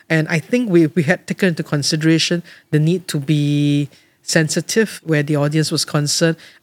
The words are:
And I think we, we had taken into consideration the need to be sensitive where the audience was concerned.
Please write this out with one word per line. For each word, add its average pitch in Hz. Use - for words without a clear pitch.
And 160
I 160
think 247
we, 170
we 165
had 175
taken 190
into 165
consideration 160
the 151
need 175
to 151
be 147
sensitive 170
where 147
the 151
audience 147
was 151
concerned. 160